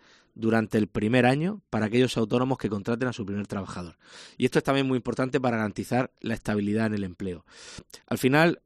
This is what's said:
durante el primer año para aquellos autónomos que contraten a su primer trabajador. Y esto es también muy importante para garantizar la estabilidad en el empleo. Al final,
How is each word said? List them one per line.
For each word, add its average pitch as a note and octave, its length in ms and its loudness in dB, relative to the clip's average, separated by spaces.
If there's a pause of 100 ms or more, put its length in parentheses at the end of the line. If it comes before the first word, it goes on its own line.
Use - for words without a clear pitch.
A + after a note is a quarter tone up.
(360)
durante A2+ 420 2
el G#2+ 80 4
primer A#2 400 2
año D#3+ 420 0
para A2 180 0
aquellos B2 300 2
autónomos B2 420 0
que - 100 -4
contraten A#2 400 -2
a A#2 40 -4
su G#2+ 140 -8
primer G2+ 220 -6
trabajador. F2+ 480 -8 (400)
Y A#2+ 80 0
esto B2+ 140 0
es D3 60 2
también C#3 220 2
muy C3 120 0
importante B2+ 420 -2
para B2 160 0
garantizar A2 640 -2
la A2+ 140 -4
estabilidad G#2 520 0
en G#2+ 80 -2
el G#2 80 -4
empleo. F#2 420 -8 (600)
Al - 120 -4
final, D3+ 480 4